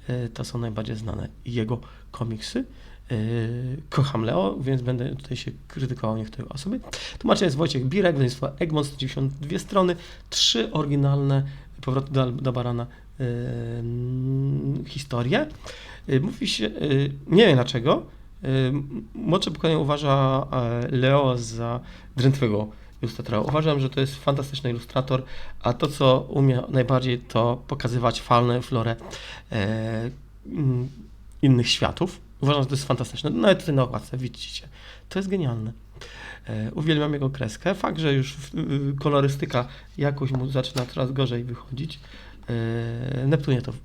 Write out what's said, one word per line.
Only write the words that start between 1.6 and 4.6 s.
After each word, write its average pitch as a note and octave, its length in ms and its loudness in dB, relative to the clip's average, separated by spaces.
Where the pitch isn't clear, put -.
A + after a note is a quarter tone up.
komiksy. A2+ 540 -4
E, C3 40 -2
kocham C3+ 320 2
Leo, F3 380 0